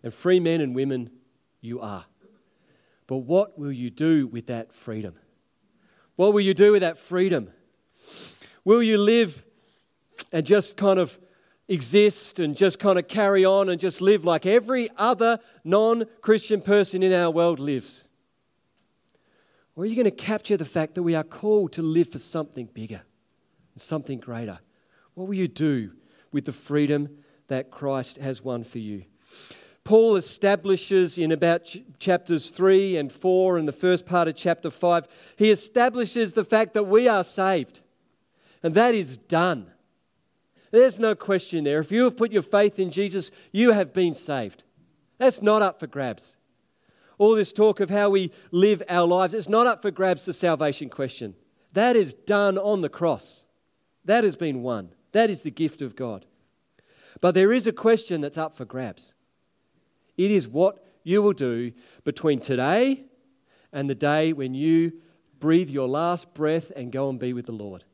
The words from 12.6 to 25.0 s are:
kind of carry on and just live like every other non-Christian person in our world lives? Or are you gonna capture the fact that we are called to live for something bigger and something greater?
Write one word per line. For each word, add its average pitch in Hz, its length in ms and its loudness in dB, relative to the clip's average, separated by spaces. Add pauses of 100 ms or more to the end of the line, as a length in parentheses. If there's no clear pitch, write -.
kind 190 200 2
of 175 100 -6
carry 196 360 2
on 196 260 2
and 170 100 -4
just 180 220 -6
live 190 220 4
like 165 200 0
every 233 520 0
other 226 420 0 (260)
non-Christian 214 960 0
person 190 420 2
in 185 100 2
our 175 180 2
world 170 280 0
lives? 135 500 -8 (1700)
Or 170 100 -6
are - 20 -2
you 220 100 -4
gonna 226 140 2
capture 208 480 -4
the 160 80 -6
fact 156 280 -4
that 180 80 -6
we 170 120 0
are 156 100 -2
called 208 480 -2
to 170 100 -8
live 160 280 0
for - 80 -14
something 151 480 -10
bigger 107 340 -14 (720)
and - 80 -20
something 139 400 -10
greater? 113 380 -12 (560)